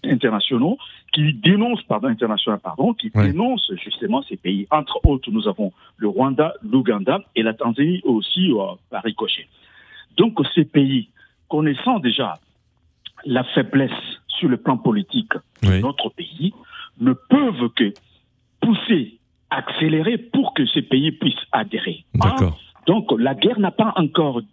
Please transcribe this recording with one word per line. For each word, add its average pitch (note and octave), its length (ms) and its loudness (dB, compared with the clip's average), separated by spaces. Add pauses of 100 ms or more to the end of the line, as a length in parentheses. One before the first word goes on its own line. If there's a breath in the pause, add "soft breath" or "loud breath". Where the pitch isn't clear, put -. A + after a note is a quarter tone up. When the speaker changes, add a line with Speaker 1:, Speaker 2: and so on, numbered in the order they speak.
Speaker 1:
internationaux B2+ 720 0 (340 loud breath)
qui D3+ 200 2
dénoncent, G3+ 500 2
pardon, A2+ 260 -2
international, G#2+ 520 0
pardon, C3 340 -2
qui A3 200 -8
Speaker 2:
Ouais. G#2 160 4
Speaker 1:
dénoncent A#3 400 -2 (120)
justement B2+ 400 -4
ces - 140 -10
pays. G2 340 -4
Entre D3+ 360 0
autres, C3 240 0
nous G#2 180 -2
avons G2 240 -4 (240 soft breath)
le G#2+ 120 -2
Rwanda, C3+ 540 0
l'Ouganda A#2+ 580 0 (160)
et A2+ 60 0
la A2 120 0
Tanzanie C#3+ 500 0
aussi, D3+ 480 0
euh, F#2+ 220 -2 (160)
par F#2+ 120 -8
ricochet. - 440 -6 (680 loud breath)
Donc A3+ 220 2 (160)
ces D#3 100 2
pays, C3+ 440 0 (400 soft breath)
connaissant D#3 500 -2
déjà A2+ 400 -4 (840)
la C3+ 200 -2
faiblesse C3+ 460 0 (380)
sur - 200 -2
le B2 80 2
plan C3 200 0
politique A2 560 -2 (300)
de G2+ 60 4
Speaker 2:
Oui. F#2+ 120 4
Speaker 1:
notre B2 300 -4
pays, E3 420 -6 (480 loud breath)
ne B2+ 120 4
peuvent G#3 640 2
que G#2 180 2 (680)
pousser, G3+ 580 0 (320)
accélérer D#3+ 680 0
pour - 360 0
que B2+ 120 2
ces C3+ 160 0
pays C#3 300 0
puissent - 220 0 (180)
adhérer. - 520 -4 (100)
Speaker 2:
D'accord. G2+ 440 2
Speaker 1:
Hein ? - 280 -20
Donc G3 320 2
la C3 160 2
guerre A3 260 2
n'a F#3 100 4
pas A3 260 0
encore D3 440 0 (120)